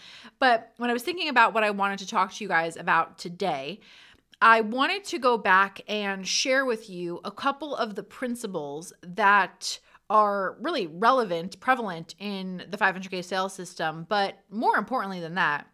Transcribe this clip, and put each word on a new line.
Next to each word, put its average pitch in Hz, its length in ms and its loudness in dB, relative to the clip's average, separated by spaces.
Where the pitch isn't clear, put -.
But 247 400 2
when 240 120 -2
I 240 40 2
was 240 100 -2
thinking 349 260 -4
about 233 240 6
what 220 100 2
I 208 60 2
wanted 196 300 -2
to 190 80 -12
talk 196 260 -2
to - 100 -10
you 190 60 -8
guys 165 260 2
about 165 420 0
today, 175 640 -6
I 226 200 8
wanted 277 420 -2
to 339 160 -8
go 240 180 4
back 196 500 4
and 196 380 -4
share 269 400 0
with 220 240 -4
you 175 360 -8
a 202 60 -8
couple 277 440 -6
of 220 180 -4
the 196 100 -8
principles 185 920 -8
that 190 760 0
are 202 520 2
really 262 260 -4
relevant, 185 720 0
prevalent 208 600 -2
in 185 500 -8
the 196 80 -8
five 196 180 2
hundred 185 160 -10
K 185 100 -4
sales 190 320 -4
system, 165 540 -6
but 202 320 -2
more 302 280 0
importantly 196 420 -4
than 165 160 -8
that 156 380 0